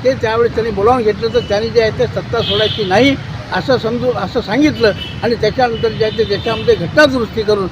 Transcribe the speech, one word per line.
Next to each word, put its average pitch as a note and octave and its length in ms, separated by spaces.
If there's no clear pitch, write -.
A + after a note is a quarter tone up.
ते C4 100
त्यावेळेस A3+ 400
त्यांनी A3+ 180
बोलावून A3 320
घेतलं, G#3+ 300
तर B3 60
त्यांनी G#3+ 300
जे A3+ 120
आहे G#3+ 100
ते A#3+ 160
सत्ता G#3 340
सोडायची G#3 440
नाही A#3 300
असं A3+ 240
समजू, A#3+ 340
असं G3+ 300
सांगितलं. A#3 500
आणि A#3 120
त्याच्यानंतर A3+ 540
जे G#3+ 160
आहे G#3+ 120
ते A3+ 60
त्याच्यामध्ये A3 520
घटना - 300
दुरुस्ती A#3 360
करून G3+ 300